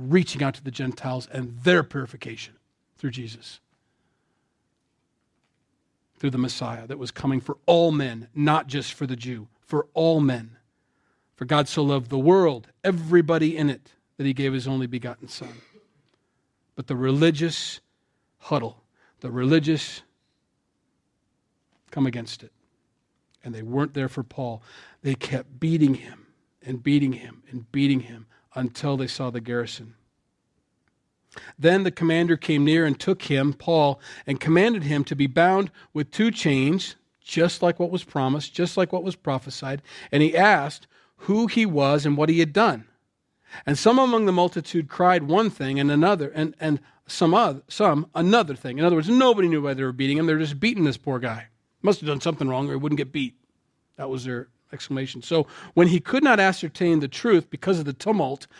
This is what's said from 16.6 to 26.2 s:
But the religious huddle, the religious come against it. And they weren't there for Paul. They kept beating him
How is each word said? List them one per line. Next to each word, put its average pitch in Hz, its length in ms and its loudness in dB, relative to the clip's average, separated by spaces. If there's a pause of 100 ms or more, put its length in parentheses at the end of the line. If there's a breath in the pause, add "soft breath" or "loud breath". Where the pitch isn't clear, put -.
But 139 100 -12
the 135 100 -4
religious 151 840 0 (560)
huddle, - 440 -6 (380)
the 127 100 -10
religious 143 680 0 (1900)
come 135 160 -2
against 117 360 -10
it. 120 80 -20 (960)
And 117 80 -12
they 110 60 -12
weren't 135 320 -4
there 139 160 -4
for 135 140 -8
Paul. 117 400 -10 (400 loud breath)
They 135 120 -2
kept 131 460 -10
beating 156 360 2
him - 320 -20 (340)